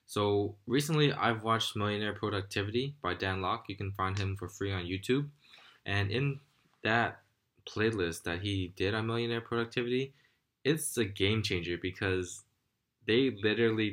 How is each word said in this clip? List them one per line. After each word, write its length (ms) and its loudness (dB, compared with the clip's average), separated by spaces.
So 480 0
recently 480 2
I've 300 0
watched 320 0
Millionaire 380 0
Productivity 880 -2
by 120 -2
Dan 280 -2
Lok. 260 -2
You 80 -10
can 160 -4
find 260 -2
him 200 0
for 120 -8
free 240 -4
on 120 -4
YouTube. 420 0
And 240 0
in 300 0
that 360 2
playlist 540 0
that 180 -2
he 340 -2
did 200 0
on 120 -2
Millionaire 340 -2
Productivity, 720 -2
it's 340 0
a 80 4
game 380 2
changer 380 -2
because 640 -2
they 260 4
literally 500 2